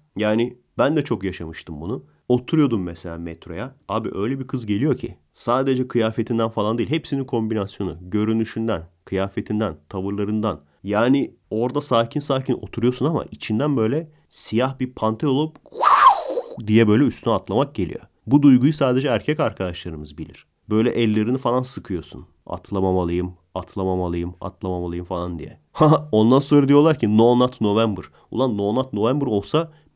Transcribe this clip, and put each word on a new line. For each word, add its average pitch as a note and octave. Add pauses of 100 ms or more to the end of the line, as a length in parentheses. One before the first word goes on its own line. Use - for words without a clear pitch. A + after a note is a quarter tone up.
(160)
Yani A2 (220)
ben C#3+
de C#3+
çok G#2+
yaşamıştım E2
bunu. G#2+ (240)
Oturuyordum B2
mesela E2+
metroya. E2+ (140)
Abi A2
öyle B2
bir B2+
kız A#2+
geliyor A2+
ki - (140)
sadece B2+
kıyafetinden A2+
falan A2
değil, G2
hepsinin C#3
kombinasyonu, G#2+
görünüşünden, G#2+ (160)
kıyafetinden, G2 (120)
tavırlarından. G2+ (240)
Yani A#2 (160)
orada B2+
sakin A#2
sakin C3+
oturuyorsun B2
ama E3
içinden C3+
böyle B2+ (180)
siyah B2+
bir B2+
panter A2
olup D3 (1120)
diye G#2+
böyle A2+
üstüne A#2
atlamak G#2
geliyor. F2+ (260)
Bu C#3
duyguyu C3+
sadece C3+
erkek C3
arkadaşlarımız E2+
bilir. - (240)
Böyle A2
ellerini A2
falan B2+
sıkıyorsun. F#2 (200)
"Atlamamalıyım, F#2 (200)
atlamamalıyım, F2+
atlamamalıyım." F2+
falan F2
diye. D2+ (220)
<laughs> D3+
Ondan A2
sonra C#3
diyorlar D3
ki, G#2+
"No A#2+
Nut B2
November." G#2 (260)
Ulan A#2
No G2+
Nut B2+
November B2+
olsa C3 (260)